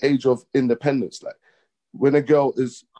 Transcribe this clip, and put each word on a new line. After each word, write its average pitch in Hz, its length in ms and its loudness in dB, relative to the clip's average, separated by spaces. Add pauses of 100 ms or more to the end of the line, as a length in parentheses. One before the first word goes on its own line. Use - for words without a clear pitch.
age 135 240 0
of 123 260 0
independence. 131 720 -2
Like, - 120 -14 (560)
when 139 240 0
a 147 80 4
girl 139 340 2
is 123 280 -6 (160)